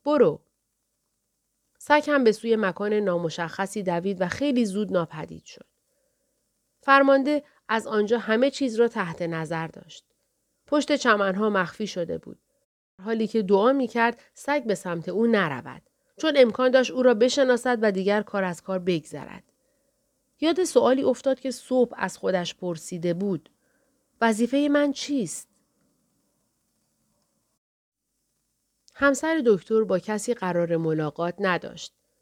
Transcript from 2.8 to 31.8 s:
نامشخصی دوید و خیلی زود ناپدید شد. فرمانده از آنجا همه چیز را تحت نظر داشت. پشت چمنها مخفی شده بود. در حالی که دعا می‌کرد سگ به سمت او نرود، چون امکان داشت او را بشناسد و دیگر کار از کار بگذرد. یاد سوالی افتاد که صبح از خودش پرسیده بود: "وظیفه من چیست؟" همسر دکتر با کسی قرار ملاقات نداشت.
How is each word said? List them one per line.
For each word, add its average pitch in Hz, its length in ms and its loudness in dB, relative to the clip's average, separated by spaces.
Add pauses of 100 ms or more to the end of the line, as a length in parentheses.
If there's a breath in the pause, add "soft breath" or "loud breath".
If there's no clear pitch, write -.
نامشخصی 180 880 -4
دوید 180 380 -2
و 180 60 -2
خیلی 247 380 0
زود 196 280 -4
ناپدید 160 520 -4
شد. - 200 -20 (1160)
فرمانده 277 600 4 (260 soft breath)
از 220 180 -4
آنجا 214 300 0
همه 226 340 2
چیز 262 240 -4
را 233 120 4
تحت 190 340 -4
نظر 165 460 -6
داشت. - 380 -20 (640)
پشت 294 280 0
چمنها 208 540 0
مخفی 196 380 -4
شده 175 300 -6
بود. - 220 -16 (580)
در 185 80 -18
حالی 220 220 -2
که 220 140 -2
دعا 202 320 4
می‌کرد 240 460 -2 (140)
سگ 285 300 -4
به 214 120 -2
سمت 170 340 -8
او 208 180 0
نرود، 156 540 -2 (360)
چون 311 180 0
امکان 254 360 4
داشت 254 200 4
او 247 120 -2
را 247 100 8
بشناسد 247 680 2
و 214 100 2
دیگر 190 300 0
کار 202 220 -4
از 175 180 -6
کار 190 180 -6
بگذرد. 170 640 -6 (1000)
یاد 330 220 2
سوالی 269 400 2
افتاد 262 360 0
که 262 120 -6
صبح 247 460 0
از 190 200 -6
خودش 185 380 -4
پرسیده 175 580 -6
بود: 180 360 -4 (720)
"وظیفه 240 480 0
من 285 220 2
چیست؟" 269 580 -6 (3500)
همسر 285 500 0
دکتر 220 380 2
با 185 160 -2
کسی 214 340 -6
قرار 175 440 -2
ملاقات 160 640 -2
نداشت. 180 540 -4 (280)